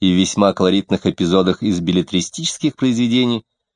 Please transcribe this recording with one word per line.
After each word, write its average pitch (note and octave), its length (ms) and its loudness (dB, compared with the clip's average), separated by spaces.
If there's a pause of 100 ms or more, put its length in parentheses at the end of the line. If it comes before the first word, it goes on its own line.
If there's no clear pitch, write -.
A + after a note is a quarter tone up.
и F#2 140 2
в - 20 2
весьма F#2+ 380 2
колоритных F#2+ 500 0
эпизодах F#2 580 0
из F#2 180 -2
беллетристических F2+ 960 -4
произведений, A#2+ 680 0 (320)